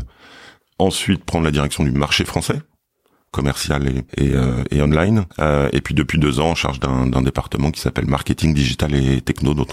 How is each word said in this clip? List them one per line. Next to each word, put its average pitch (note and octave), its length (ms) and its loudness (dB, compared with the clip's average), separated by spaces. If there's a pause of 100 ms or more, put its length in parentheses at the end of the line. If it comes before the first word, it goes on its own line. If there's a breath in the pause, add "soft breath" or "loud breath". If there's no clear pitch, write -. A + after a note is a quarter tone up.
(800 loud breath)
ensuite F#2+ 440 0
prendre E2 220 0
la D2+ 60 2
direction D2 320 0
du C#2 80 2
marché C#2+ 340 0
français, - 360 -4 (680)
commercial C#2 560 -2 (300)
et, C#2 80 2
et, C2+ 80 2
euh, B1+ 380 0
et D2 100 2
online, F2 440 2 (120)
euh, C#2+ 340 2
et C#2 100 0
puis - 120 -6
depuis D2+ 240 0
deux D2 220 2
ans D#2 100 2
en E2 60 0
charge C#2 240 -4
d'un, B1+ 260 0
d'un B1+ 160 2
département C2 480 -2
qui D2 100 -6
s'appelle - 280 -2
marketing D2 480 0
digital C#2+ 400 0
et C2 260 2
techno - 320 0
dont C#2+ 200 -2